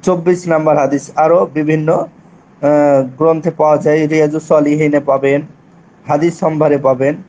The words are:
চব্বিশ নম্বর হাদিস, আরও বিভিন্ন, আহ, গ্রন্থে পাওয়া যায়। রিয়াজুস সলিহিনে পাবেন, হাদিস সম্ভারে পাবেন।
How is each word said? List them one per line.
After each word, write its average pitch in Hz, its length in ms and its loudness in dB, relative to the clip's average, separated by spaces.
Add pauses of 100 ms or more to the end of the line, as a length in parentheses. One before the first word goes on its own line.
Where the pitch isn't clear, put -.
চব্বিশ 175 440 -2
নম্বর 156 300 2
হাদিস, 139 380 -4
আরও 165 380 2
বিভিন্ন, 156 400 -2
আহ, 330 140 -4 (1080)
গ্রন্থে 160 340 0
পাওয়া 151 260 2
যায়। 151 300 0
রিয়াজুস 156 400 -2
সলিহিনে 147 520 2
পাবেন, 139 420 0 (680)
হাদিস 165 320 -2
সম্ভারে 156 380 0
পাবেন। 135 380 0 (140)